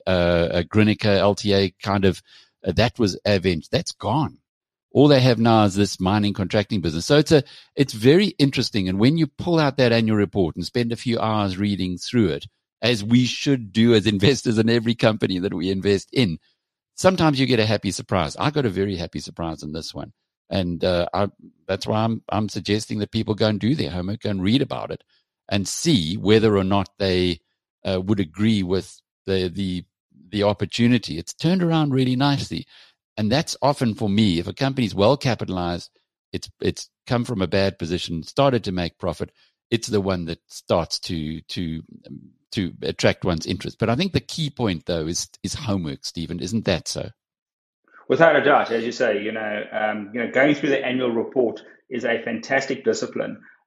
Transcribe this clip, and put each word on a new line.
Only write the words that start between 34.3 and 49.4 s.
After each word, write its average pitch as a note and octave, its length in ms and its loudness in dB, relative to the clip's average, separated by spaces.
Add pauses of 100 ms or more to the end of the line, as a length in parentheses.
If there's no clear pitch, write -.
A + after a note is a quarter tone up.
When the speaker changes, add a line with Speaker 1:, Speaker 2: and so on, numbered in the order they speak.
Speaker 1:
if E2 100 -2
a F#2 60 -6
company's C3 400 -2
well G#2 240 4
capitalized, F2 720 -4 (420)
it's, - 180 -10 (120)
it's - 280 -4 (180)
come A#2+ 180 0
from A2+ 160 -4
a F2+ 60 0
bad G2 320 0
position, E2+ 420 -4
started C3 440 0
to G2+ 60 -4
make F2 280 -6
profit, E2 320 -6 (400)
it's A2+ 160 -2
the G#2 140 0
one F#2 240 -2
that E2 220 -8
starts - 520 -2
to, D#2+ 420 -8
to, D#2+ 400 -8 (720)
to F2+ 220 -2 (100)
attract - 420 -6
one's E2+ 200 -4
interest. - 340 -8
But A2 100 -2
I A#2 60 -2
think F3 180 -4
the C#3 60 -2
key D3+ 300 -8
point, G2 360 -4
though, D#2+ 220 -4
is, - 220 -8 (120)
is F#2 140 -8
homework, F#2 500 -6
Stephen. E2+ 340 -10
Isn't G2+ 260 -6
that - 220 -2
so? - 220 -8 (1000)
Speaker 2:
Without D3+ 260 4
a C3+ 80 2
doubt, C3+ 280 4
as A2+ 120 -2
you A#2+ 80 -4
say, A2 320 -2
you A2 80 -6
know, G#2+ 400 -6